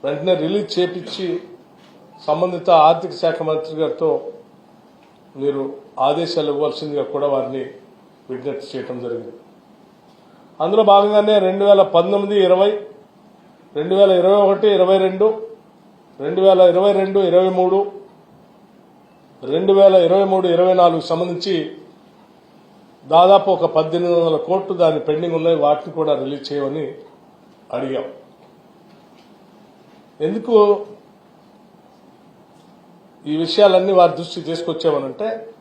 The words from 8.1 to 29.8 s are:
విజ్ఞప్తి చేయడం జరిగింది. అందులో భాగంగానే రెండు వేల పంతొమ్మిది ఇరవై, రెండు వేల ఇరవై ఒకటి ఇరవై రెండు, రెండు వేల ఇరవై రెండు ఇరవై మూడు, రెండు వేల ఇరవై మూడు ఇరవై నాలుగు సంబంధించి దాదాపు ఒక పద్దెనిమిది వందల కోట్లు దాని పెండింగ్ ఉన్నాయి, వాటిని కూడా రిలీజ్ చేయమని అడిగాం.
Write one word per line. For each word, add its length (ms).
విజ్ఞప్తి 400
చేయడం 340
జరిగింది. 280
అందులో 280
భాగంగానే 460
రెండు 220
వేల 120
పంతొమ్మిది 400
ఇరవై, 240
రెండు 200
వేల 120
ఇరవై 240
ఒకటి 220
ఇరవై 280
రెండు, 220
రెండు 220
వేల 160
ఇరవై 260
రెండు 220
ఇరవై 300
మూడు, 180
రెండు 240
వేల 180
ఇరవై 240
మూడు 240
ఇరవై 260
నాలుగు 300
సంబంధించి 440
దాదాపు 420
ఒక 120
పద్దెనిమిది 400
వందల 200
కోట్లు 340
దాని 260
పెండింగ్ 320
ఉన్నాయి, 260
వాటిని 320
కూడా 240
రిలీజ్ 280
చేయమని 360
అడిగాం. 300